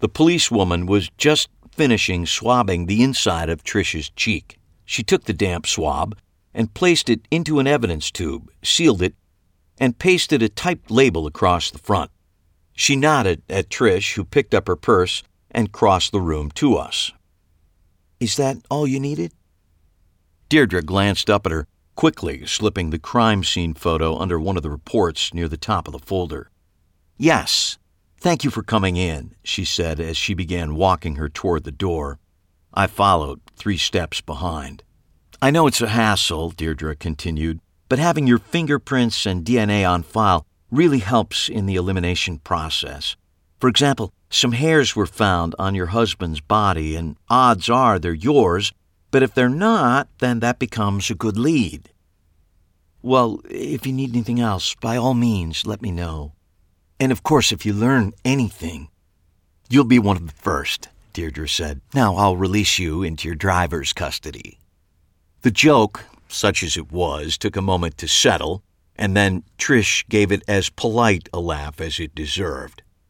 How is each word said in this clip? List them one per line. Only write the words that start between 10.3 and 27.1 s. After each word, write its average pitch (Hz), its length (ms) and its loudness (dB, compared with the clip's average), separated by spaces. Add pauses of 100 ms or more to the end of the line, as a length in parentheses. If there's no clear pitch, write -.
a 110 80 2
typed - 400 -4
label 107 360 4
across 87 440 0
the - 80 -18
front. 92 320 -2 (640)
She - 200 2
nodded 131 540 2
at 95 220 -4
Trish, 101 440 2
who 98 100 -4
picked - 300 0
up 98 140 2
her 90 80 0
purse 92 460 2 (280)
and 104 220 -2
crossed 95 400 2
the 101 80 0
room 78 320 -2
to 131 240 2
us. - 340 -6 (1080)
"Is 117 160 -2
that 135 220 -2 (120)
all 147 160 0
you 135 140 -2
needed?" 147 320 -6 (1160)
Deirdre 101 320 4
glanced 98 480 0
up 101 160 2
at 87 60 -2
her, 78 140 -6 (280)
quickly 82 500 -2
slipping 98 460 -2
the 82 80 -4
crime 110 460 0
scene 85 280 -2
photo 80 460 -2
under 87 200 -2
one 90 200 -2
of 82 40 -6
the 76 80 -8
reports 85 640 -2
near 85 160 -4
the 76 80 -6
top 92 320 -4
of 76 40 -14
the 73 60 -12
folder. 85 520 -6 (640)